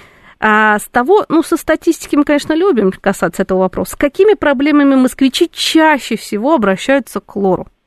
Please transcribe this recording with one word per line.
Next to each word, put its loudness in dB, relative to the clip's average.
а, 2
с -10
того, 2
ну, 0
со -2
статистики -4
мы, 2
конечно, 0
любим 0
касаться -4
этого -2
вопроса. -4
С -14
какими 2
проблемами 2
москвичи 0
чаще 0
всего -4
обращаются -2
к -14
лору, -2